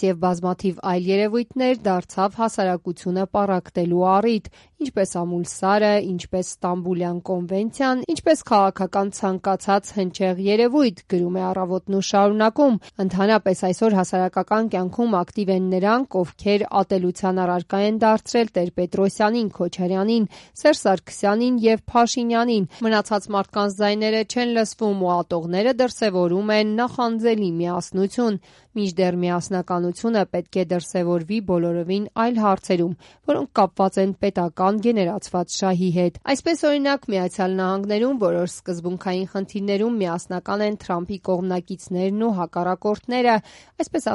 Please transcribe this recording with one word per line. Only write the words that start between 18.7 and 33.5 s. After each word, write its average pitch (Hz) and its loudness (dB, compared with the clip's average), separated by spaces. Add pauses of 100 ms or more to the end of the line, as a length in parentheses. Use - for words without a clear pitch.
Քոչարյանին, 190 0 (280)
Սերժ - 2
Սարգսյանին 214 0
և 220 4 (120)
Փաշինյանին։ 233 2 (120)
Մնացած 214 0 (120)
մարդկանց 202 -2 (120)
ձայները 214 2
չեն 240 -2
լսվում 208 0
ու 175 2
ատողները 175 0 (120)
դրսևորում 202 0
են 214 2
նախանձելի 226 0 (100)
միասնություն։ 190 -2 (360)
Մինչդեռ 185 0
միասնականությունը 175 -2 (120)
պետք 180 -4
է 185 2
դրսևորվի 175 -2
բոլորովին 175 0 (180)
այլ 240 0
հարցերում, 185 2 (360)
որոնք - -2 (100)